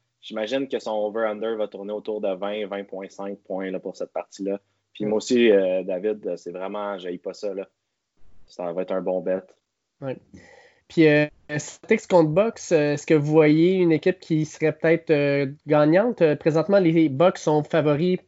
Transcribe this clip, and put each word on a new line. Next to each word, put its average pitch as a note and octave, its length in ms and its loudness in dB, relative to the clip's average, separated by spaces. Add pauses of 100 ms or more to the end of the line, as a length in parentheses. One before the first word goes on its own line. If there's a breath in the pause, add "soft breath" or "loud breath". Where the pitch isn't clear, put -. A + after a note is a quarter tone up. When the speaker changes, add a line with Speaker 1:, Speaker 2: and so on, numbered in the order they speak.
(220)
Speaker 1:
J'imagine A2+ 460 -6
que B2 100 -4
son A2 140 -8
over-under G#2+ 640 -4
va G#2+ 100 -4
tourner G2+ 260 -12
autour G#2 280 -8
de G2+ 120 -2
vingt, G2+ 340 -6
vingt G2+ 180 -8
point F#2+ 240 -12
cinq G2 300 -12
points, F#2+ 340 -8
là, F#2+ 80 -6
pour - 160 -12
cette - 160 -10
partie-là. G2 480 -8 (340)
Puis G#2+ 100 -8
moi G#2+ 140 0
aussi, A#2+ 320 2
euh, F#2 320 4
David, F#2+ 540 -6
c'est F2 160 -14
vraiment, G2+ 460 -8
j'haïs F2+ 200 -10
pas F#2 160 -12
ça, G2+ 200 -8
là. F#2+ 140 -10 (800)
Ça F2 260 -10
va F2+ 100 -6
être F#2 100 -6
un F#2 100 -2
bon F#2 180 -2
bet. F#2 220 -4 (580)
Speaker 2:
Ouais. C3+ 160 -8 (720 soft breath)
Puis, D#3+ 180 4
euh, D3+ 200 4 (320)
Celtics - 500 -4
contre E3 220 4
Bucks, G3+ 420 -2
euh, D3 220 2
est-ce D3 120 -10
que - 60 2
vous D3+ 180 2
voyez D#3 440 4
une F3 180 2
équipe F3+ 280 0
qui D#3 260 -2
serait D#3 260 -2
peut-être, E3 380 0
euh, C#3+ 360 2 (200)
gagnante ? D#3+ 560 4
Euh, D3+ 120 4
présentement, D#3+ 440 2
les E3 320 4
Bucks E3+ 260 2
sont D3+ 260 0
favoris D3+ 640 0